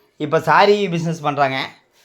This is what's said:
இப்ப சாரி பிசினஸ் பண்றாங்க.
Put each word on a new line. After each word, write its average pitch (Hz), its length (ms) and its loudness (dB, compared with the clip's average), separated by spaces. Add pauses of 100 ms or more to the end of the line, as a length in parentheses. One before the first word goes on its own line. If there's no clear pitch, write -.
(180)
இப்ப 151 220 -2
சாரி 196 500 4
பிசினஸ் 165 320 -4
பண்றாங்க. 139 480 -2 (360)